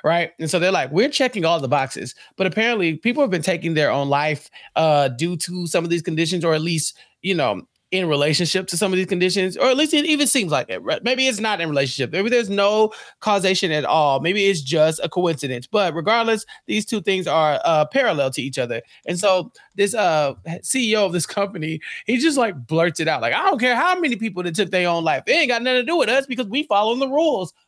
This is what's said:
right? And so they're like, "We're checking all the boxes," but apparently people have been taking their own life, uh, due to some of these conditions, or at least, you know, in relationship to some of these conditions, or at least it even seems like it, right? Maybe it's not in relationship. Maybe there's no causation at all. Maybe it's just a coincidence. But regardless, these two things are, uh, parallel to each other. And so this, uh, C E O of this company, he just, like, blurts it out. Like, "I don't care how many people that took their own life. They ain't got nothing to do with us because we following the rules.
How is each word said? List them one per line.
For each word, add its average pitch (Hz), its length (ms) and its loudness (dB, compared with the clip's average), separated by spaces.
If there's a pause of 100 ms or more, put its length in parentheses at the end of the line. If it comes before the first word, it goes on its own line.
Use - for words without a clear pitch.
right? 170 340 0
And 160 120 -4
so 180 80 0
they're 180 140 2
like, 139 180 0
"We're 214 200 2
checking 220 340 0
all 165 160 2
the 131 80 -4
boxes," 131 460 -2 (220)
but 190 100 0
apparently 202 500 0
people 240 260 0
have 233 80 2
been 170 120 0
taking 165 320 -2
their 147 160 2
own 139 180 0
life, 147 420 0 (260)
uh, 147 320 4
due 160 280 -4
to 180 300 -6
some 165 180 0
of 170 60 -4
these 170 120 0
conditions, 165 420 -2
or 165 100 2
at 156 80 0
least, 165 340 -4 (260)
you 185 120 0
know, 120 280 0 (280)
in 185 160 0
relationship 160 600 0
to 175 100 -6
some 190 160 0
of 180 60 0
these 185 80 0
conditions, 185 500 0
or - 140 0
at 254 40 2
least 302 200 0
it 294 100 2
even 294 220 0
seems 202 260 0
like 131 160 -2
it, 95 140 -6
right? 131 200 -4
Maybe 254 240 0
it's 220 140 -2
not 214 180 -2
in 165 120 -4
relationship. 135 420 -2
Maybe 196 160 -2
there's 233 220 0
no 208 420 2 (280)
causation 190 520 2
at 151 140 0
all. 143 340 4
Maybe 196 240 0
it's 196 160 2
just 165 420 2
a 160 60 -4
coincidence. 143 580 -2
But 190 280 0
regardless, 220 500 0 (220)
these 208 180 -2
two 214 160 -4
things 190 260 -2
are, 151 380 2
uh, 156 220 4
parallel 156 460 0
to 135 100 -6
each 135 160 -6
other. 120 240 -4 (240)
And 175 120 -4
so 185 340 0 (220)
this, 196 200 0
uh, 160 400 2 (280)
C 247 300 -2
E 214 40 2
O 208 100 2
of 170 80 -4
this 170 100 0
company, 170 560 -4 (240)
he 240 140 -2
just, 294 180 2
like, 185 300 -2
blurts 165 340 0
it 156 80 0
out. 139 140 0
Like, 120 100 0
"I - 120 0
don't 359 140 2
care 247 160 2
how 359 240 2
many 277 180 0
people 190 260 -6
that 175 120 -4
took 180 160 -2
their 180 160 2
own 170 160 0
life. 147 220 0
They 302 140 2
ain't 294 100 2
got 233 140 0
nothing 254 180 0
to 233 60 -4
do 339 100 0
with 220 140 2
us 269 160 2
because 247 200 -4
we 254 180 -4
following 220 340 2
the 269 100 0
rules. 269 460 0 (140)